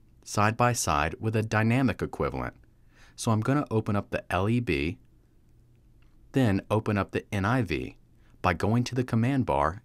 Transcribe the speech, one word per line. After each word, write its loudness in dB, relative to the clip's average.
side 0
by 4
side 0
with -2
a 2
dynamic 0
equivalent. -4
So -2
I'm 2
gonna 0
open -2
up -4
the -4
L 0
E 2
B, -2
then 2
open 0
up -2
the -2
N -2
I 0
V -6
by 2
going 2
to -8
the 0
command 0
bar 0